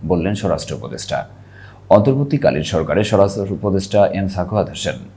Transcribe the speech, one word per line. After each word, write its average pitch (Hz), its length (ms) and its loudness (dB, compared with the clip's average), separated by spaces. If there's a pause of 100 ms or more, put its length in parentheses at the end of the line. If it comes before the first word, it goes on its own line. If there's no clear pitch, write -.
বললেন 90 280 0
স্বরাষ্ট্র 87 400 -2
উপদেষ্টা। - 440 -8 (680)
অন্তর্বর্তীকালীন 123 720 4
সরকারের 80 420 0
স্বরাষ্ট্র 98 540 2
উপদেষ্টা 98 480 0
এম 95 220 -2
সাখাওয়াত 98 400 -2
হোসেন। - 280 -6 (200)